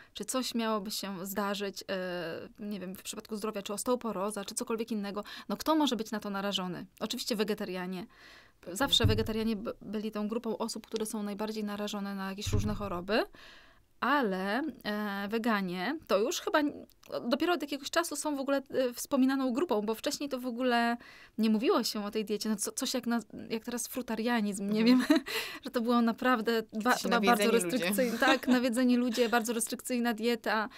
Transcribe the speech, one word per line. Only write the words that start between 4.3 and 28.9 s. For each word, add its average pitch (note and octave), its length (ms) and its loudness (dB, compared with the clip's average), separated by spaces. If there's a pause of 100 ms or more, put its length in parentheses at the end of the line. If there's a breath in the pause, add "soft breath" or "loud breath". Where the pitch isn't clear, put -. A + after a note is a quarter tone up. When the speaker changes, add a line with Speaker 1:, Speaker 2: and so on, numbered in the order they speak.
Speaker 1:
czy G#3+ 100 -10
cokolwiek A3+ 380 -4
innego, G3+ 320 -4 (240 loud breath)
no G3 80 -2
kto D#4 200 2
może C#4+ 200 4
być A3 140 -6
na G#3 100 -4
to G#3 100 -6
narażony? F#3+ 560 -4 (140)
Oczywiście A#3 360 -4
wegetarianie. F#3 680 -4 (680 loud breath)
Zawsze B3 340 4
wegetarianie A3 500 2
b-, A3 160 -6 (100)
byli G#3 280 -6
tą G#3+ 180 -4
grupą A3+ 300 -4
osób, A3+ 280 -6
które G#3+ 200 -4
są G#3+ 160 -6
najbardziej G#3+ 420 -4
narażone G3+ 500 -6
na F#3+ 160 -6
jakieś G3+ 220 -4
różne G#3 220 2
choroby. G3 480 -2 (760 loud breath)
Ale, A3 640 0 (220)
e, G#3 440 -4
weganie F#3+ 800 0
to G3 120 4
już B3+ 220 0
chyba F4+ 180 2
n-, - 280 0 (420)
dopiero D#4+ 240 4
od E4 100 0
jakiegoś C#4+ 280 -6
czasu E4+ 260 0
są D4+ 200 -2
w C4+ 40 -4
ogóle, C#4 300 0
e, B3 220 2
wspominaną C4 600 2
grupą, A#3 300 2
bo A3 120 0
wcześniej C#4+ 340 -4
to C4 120 -4
w B3 60 -8
ogóle A#3+ 500 2 (420 loud breath)
nie A3 120 4
mówiło A#3+ 340 4
się G#3 200 -2
o G#3 60 -6
tej A3 140 -2
diecie. G#3+ 240 -2
No G#3+ 80 2
co, - 160 -4
coś - 220 -2
jak B3 120 -2
na, A#3 140 0 (300)
jak A3+ 140 -4
teraz A#3+ 240 -6
frutarianizm, A3 840 -2
nie G#3+ 100 2
Speaker 2:
Mhm. B3 180 8 (100)
Speaker 1:
wiem, - 100 8 (200)
<laughs> - 260 -8
że B3+ 60 -8
to B3 100 0
było A#3+ 220 4
naprawdę A#3 600 2 (200)
ba-, A3 80 2
Speaker 2:
Jacyś - 120 4
Speaker 1:
to - 60 -2
była A#3 120 4
bardzo G#3 240 6
Speaker 2:
nawiedzeni - 200 6
ludzie. B3+ 140 0
Speaker 1:
restrykcyjna, A3+ 440 2
Speaker 2:
<laughs> C4+ 100 6
Speaker 1:
tak, C4 160 2
nawiedzeni B3 480 4